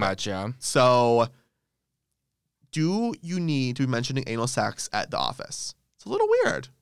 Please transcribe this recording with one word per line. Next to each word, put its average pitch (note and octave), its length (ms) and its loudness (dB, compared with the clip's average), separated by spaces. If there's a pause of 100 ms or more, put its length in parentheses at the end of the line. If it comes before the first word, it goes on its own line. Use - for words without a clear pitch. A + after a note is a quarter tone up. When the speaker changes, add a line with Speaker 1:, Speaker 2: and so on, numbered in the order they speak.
Speaker 1:
it. G2 40 2
Speaker 2:
much, F#2+ 180 -4
yeah. G2 220 -4 (100)
Speaker 1:
So, B2 720 4 (1400)
do G3 500 0
you E3+ 180 -6
need C3+ 360 0
to C3+ 100 0
be B2+ 40 0
mentioning B2 360 -2
anal A2+ 200 -2
sex G#2+ 460 -4
at G2+ 180 -4
the - 80 -4
office? - 560 -6 (220)
It's - 100 -20
a - 20 -16
little G#4 200 0 (160)
weird - 240 -4 (140)